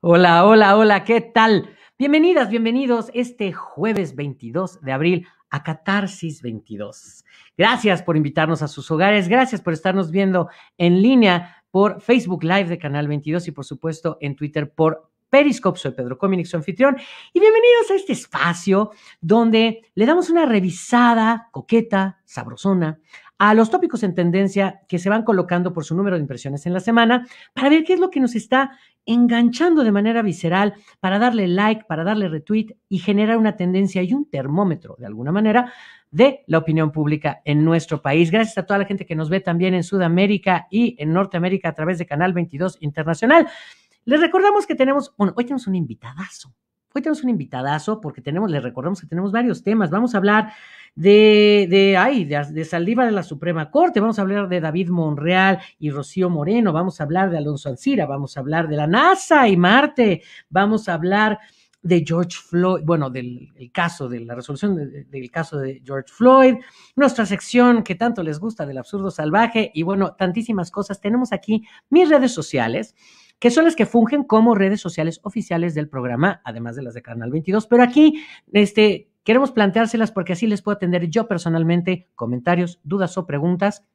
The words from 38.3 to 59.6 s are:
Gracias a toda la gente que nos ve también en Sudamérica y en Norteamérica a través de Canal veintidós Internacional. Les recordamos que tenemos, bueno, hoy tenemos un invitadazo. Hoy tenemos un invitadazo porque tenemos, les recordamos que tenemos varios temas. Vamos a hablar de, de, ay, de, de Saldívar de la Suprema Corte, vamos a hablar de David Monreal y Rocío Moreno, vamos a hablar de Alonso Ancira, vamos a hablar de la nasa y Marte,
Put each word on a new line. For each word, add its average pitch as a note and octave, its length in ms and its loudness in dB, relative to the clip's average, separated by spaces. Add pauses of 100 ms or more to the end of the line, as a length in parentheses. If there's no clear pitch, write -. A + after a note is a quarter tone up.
Gracias A3 280 -2
a F3 80 -6
toda G3+ 120 -2
la G3+ 60 0
gente G3 220 -8
que E3+ 100 -6
nos D#3 140 -4
ve F#3+ 100 0
también F3+ 320 -2
en F3+ 120 0
Sudamérica F#3 880 0
y A3+ 280 0
en D#3 160 -2
Norteamérica F#3 560 -2
a D#3 40 -8
través E3 220 -4
de E3+ 80 -8
Canal E3+ 300 -2
veintidós F3 460 -6
Internacional. E3 680 0 (560)
Les D4 160 2
recordamos F#4+ 460 2
que D#4 80 -4
tenemos, C4+ 420 -2
bueno, G3 180 0
hoy A#3+ 100 -2
tenemos B3 220 -8
un F#3+ 100 -4
invitadazo. C3+ 760 -10 (400)
Hoy C#4+ 100 -6
tenemos D4+ 200 -4
un B3 80 -2
invitadazo D3+ 720 -4
porque D3 200 -12
tenemos, F3 300 -6
les C#3+ 120 -4
recordamos B2+ 380 -8
que D#3 60 -20
tenemos F#3 240 -6
varios A3+ 320 -2
temas. G3+ 280 -2
Vamos A#3+ 240 -2
a G#3 40 0
hablar G#3 340 0 (440)
de, G#3 760 6
de, G3 260 4
ay, G#3+ 280 2
de, C#3+ 260 -4
de D#3 140 -6
Saldívar F#3+ 420 -2
de A#3 60 0
la G3 100 -4
Suprema D#3 480 -6
Corte, E4+ 300 2
vamos A3 180 0
a G3+ 40 -2
hablar G3 260 -4
de F3+ 120 -2
David D#3+ 280 -4
Monreal F3 720 0 (180)
y D3+ 120 -6
Rocío D#3+ 400 -4
Moreno, F3+ 420 0
vamos E3+ 280 -4
a D3+ 40 -6
hablar F3+ 260 -2
de E3+ 80 -4
Alonso D3 300 -6
Ancira, F#3 380 -4
vamos C#3 300 -10
a C#3+ 40 -10
hablar D#3 260 -4
de D3+ 100 -4
la D3+ 120 -2
nasa D4+ 580 4
y G3 100 4
Marte, G#3+ 640 2 (260)